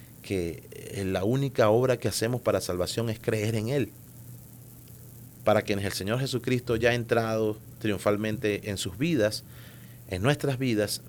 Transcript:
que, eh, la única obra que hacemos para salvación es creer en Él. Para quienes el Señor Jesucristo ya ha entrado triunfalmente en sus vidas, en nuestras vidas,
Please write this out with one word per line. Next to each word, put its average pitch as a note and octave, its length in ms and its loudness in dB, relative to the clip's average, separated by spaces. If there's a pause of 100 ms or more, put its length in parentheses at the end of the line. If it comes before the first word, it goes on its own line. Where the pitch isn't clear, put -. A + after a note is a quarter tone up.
(220)
que, F2 500 -2
eh, - 340 -6
la F#2 180 0
única C3 460 4
obra B2 260 6
que A2+ 140 0
hacemos A#2+ 320 -2
para G2+ 180 2
salvación F#2 500 -2
es A2 100 -4
creer A2 360 0
en A2 140 -2
Él. C#3 200 0 (1600)
Para G#2+ 160 6
quienes G2+ 240 0
el F#2+ 80 -2
Señor G#2+ 260 -2
Jesucristo B2 560 0
ya A#2 140 4
ha A#2+ 40 4
entrado A2+ 640 2 (220)
triunfalmente G#2+ 920 0
en F#2+ 80 -2
sus F2 200 -6
vidas, A#2+ 480 2 (640)
en F#2 120 -2
nuestras C#3 380 2
vidas, G#2+ 500 0